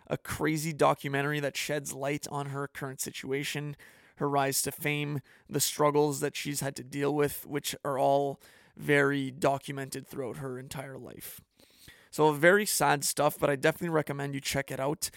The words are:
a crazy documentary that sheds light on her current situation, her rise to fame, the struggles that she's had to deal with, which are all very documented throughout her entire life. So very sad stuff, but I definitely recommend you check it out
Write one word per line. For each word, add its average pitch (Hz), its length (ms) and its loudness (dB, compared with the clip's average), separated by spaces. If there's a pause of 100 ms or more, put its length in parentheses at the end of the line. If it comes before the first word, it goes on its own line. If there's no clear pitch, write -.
a 143 100 -4
crazy 156 560 -2
documentary 143 680 0
that 139 160 -4
sheds 143 360 -4
light 139 380 -4
on 143 160 -4
her 139 200 -6
current 135 340 -8
situation, 143 760 -6 (420)
her 143 120 0
rise 139 320 2
to 147 100 -2
fame, 147 480 -2 (300)
the 143 100 -2
struggles 147 600 4
that 143 160 -4
she's 143 240 -4
had 139 160 -4
to 123 80 -12
deal 143 320 -2
with, 147 320 0
which - 360 -4
are 139 140 -2
all 139 420 4 (380)
very 139 540 2
documented 135 760 -2
throughout 127 320 -8
her 131 220 -8
entire 135 400 -12
life. - 420 -16 (680)
So 156 200 6
very 180 360 6
sad 143 360 2
stuff, - 360 2
but 147 100 2
I 143 60 2
definitely 156 340 0
recommend 143 460 -2
you 139 40 -4
check - 300 -4
it 131 100 -8
out 143 380 -2